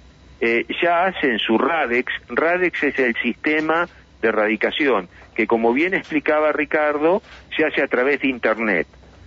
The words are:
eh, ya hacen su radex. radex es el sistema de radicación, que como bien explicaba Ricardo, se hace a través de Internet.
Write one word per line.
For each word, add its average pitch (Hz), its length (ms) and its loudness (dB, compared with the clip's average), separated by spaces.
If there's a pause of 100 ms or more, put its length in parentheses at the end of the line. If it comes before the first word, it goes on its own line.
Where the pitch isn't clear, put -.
(400)
eh, 117 260 0 (160)
ya 170 240 2
hacen 139 320 -2
su 113 200 2
radex. 123 540 0 (160)
radex 165 560 0
es 143 140 -2
el 123 180 2
sistema 156 720 -2 (340)
de 113 80 2
radicación, 107 760 0 (260)
que 110 120 0
como 117 260 2
bien 170 220 0
explicaba 151 580 0
Ricardo, 151 680 0 (340)
se 156 80 2
hace 151 180 0
a 135 60 0
través 127 320 0
de 139 80 -2
Internet. 110 580 -2 (400)